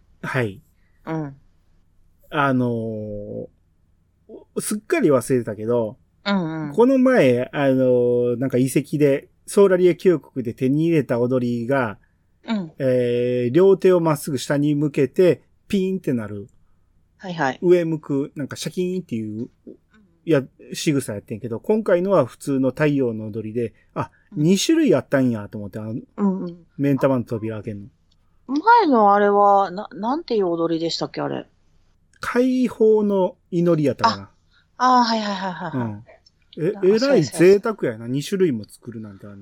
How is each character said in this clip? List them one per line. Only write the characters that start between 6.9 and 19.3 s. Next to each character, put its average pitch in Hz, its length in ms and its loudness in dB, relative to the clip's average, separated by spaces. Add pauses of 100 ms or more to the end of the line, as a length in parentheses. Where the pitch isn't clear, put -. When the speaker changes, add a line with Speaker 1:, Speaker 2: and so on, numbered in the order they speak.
Speaker 1:
前、 170 560 2
あ 143 160 0
の 135 60 2 (600)
ー、 113 40 -6
な 131 80 -2
ん - 20 -6
か 127 80 0
遺 127 180 2
跡 135 220 -2
で、 143 320 2 (160)
ソ 202 200 4
ー - 20 6
ラ 185 100 4
リ 180 120 4
ア 170 60 2
峡 170 240 2
谷 - 240 -10
で 110 120 -6
手 131 140 0
に 147 160 2
入 170 100 2
れ 147 80 4
た 120 160 -2
踊 123 420 0
り 113 60 -6
が、 123 320 -2 (480)
Speaker 2:
う 226 60 -6
ん。 185 260 -6
Speaker 1:
え 123 680 0
ー、 120 40 -2
両 190 240 6
手 185 160 4
を 180 60 4
ま 160 140 2
っ 143 40 0
す - 140 -10
ぐ 127 80 -4
下 - 180 -2
に 147 160 2
向 147 160 0
け 139 180 0
て、 170 360 2 (240)
ピ 190 200 -2
ー 190 60 -2
ン 190 60 -4
っ - 20 -10
て 151 120 -4
な 117 120 -4
る。 104 220 -12 (680)
Speaker 2:
は 196 120 -12
い 180 60 -8
は 143 160 0
い。 - 100 -14
Speaker 1:
上 175 240 4
向 160 140 -4
く、 143 360 -6
な 143 100 -10
ん - 20 -10
か - 80 -12
シ - 140 -10
ャ - 20 -6
キ 185 100 -6
ー 180 160 -4
ン 180 60 -6
っ - 20 -20
て - 100 -8
い 107 280 -8